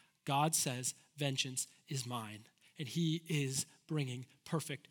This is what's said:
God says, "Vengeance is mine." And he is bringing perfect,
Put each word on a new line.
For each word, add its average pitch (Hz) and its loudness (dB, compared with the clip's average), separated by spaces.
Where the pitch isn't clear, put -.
God 147 4
says, 127 0
"Vengeance 135 0
is 127 -4
mine." 107 -6
And 151 -4
he 160 2
is 135 0
bringing 131 -2
perfect, 143 -4